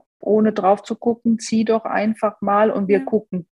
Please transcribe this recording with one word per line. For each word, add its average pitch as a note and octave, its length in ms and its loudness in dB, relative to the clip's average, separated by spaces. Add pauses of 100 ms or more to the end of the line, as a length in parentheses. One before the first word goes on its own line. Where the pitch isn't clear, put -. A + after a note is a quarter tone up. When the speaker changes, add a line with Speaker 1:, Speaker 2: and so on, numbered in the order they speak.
(200)
Speaker 1:
ohne G#3+ 340 2
drauf G3+ 300 0
zu A3+ 120 -8
gucken, A3+ 440 -2
zieh A3 260 -2
doch A3 200 0
einfach G#3+ 560 -4
mal G#3 300 2
und G3 160 -2
wir G3+ 120 4
Speaker 2:
Ja. C4+ 60 -6
Speaker 1:
gucken G3+ 480 -4